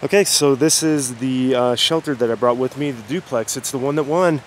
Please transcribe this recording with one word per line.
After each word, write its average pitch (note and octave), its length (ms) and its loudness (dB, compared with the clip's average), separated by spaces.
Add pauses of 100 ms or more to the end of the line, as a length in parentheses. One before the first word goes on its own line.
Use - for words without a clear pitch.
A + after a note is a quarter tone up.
Okay, F#3+ 220 2
so C#3+ 300 2
this D#3 280 2
is C#3+ 320 0
the, B2+ 400 0
uh, B2 200 2
shelter D#3 400 -2
that A#2 140 0
I A#2 60 0
brought A#2+ 220 2
with B2+ 200 -2
me, C#3+ 140 -2
the A#2+ 120 -8
duplex. A#2 520 -4
It's - 160 -8
the C#3+ 60 -6
one C3+ 180 -2
that D#3 80 0
won. D#3 440 0